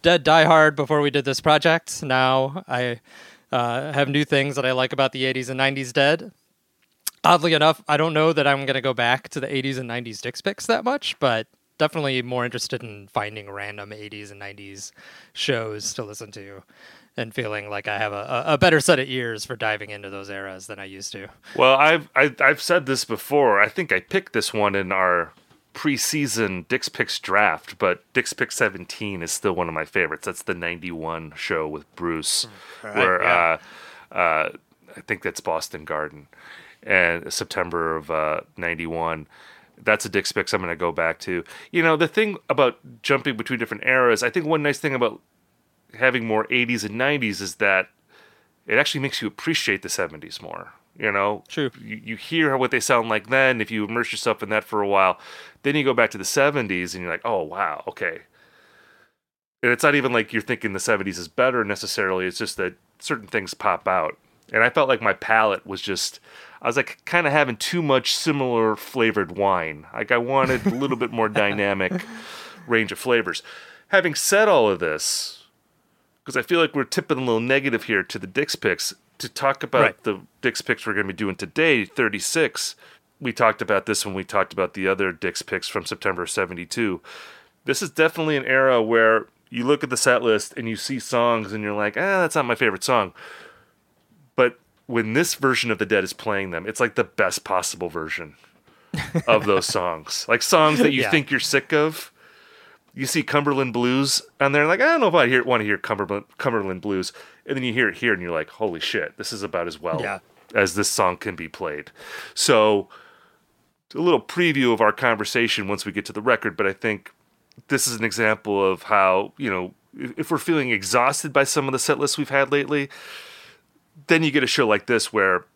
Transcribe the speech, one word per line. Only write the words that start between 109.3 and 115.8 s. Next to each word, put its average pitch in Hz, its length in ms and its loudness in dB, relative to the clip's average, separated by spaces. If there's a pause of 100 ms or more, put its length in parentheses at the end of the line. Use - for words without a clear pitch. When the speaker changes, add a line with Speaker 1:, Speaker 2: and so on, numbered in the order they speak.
Speaker 2:
is 101 120 -10
about 87 240 -4
as 80 120 -12
well 80 220 -4
Speaker 1:
Yeah. 101 180 -6 (360)
Speaker 2:
as 98 200 4
this 101 140 0
song 90 280 0
can 98 180 -8
be 80 120 -12
played." 76 440 -10 (420)
So, 107 560 4 (1080)
a 151 40 -6
little 165 220 4
preview 139 520 2
of 107 80 2
our 107 100 6
conversation 113 760 0
once 101 180 -4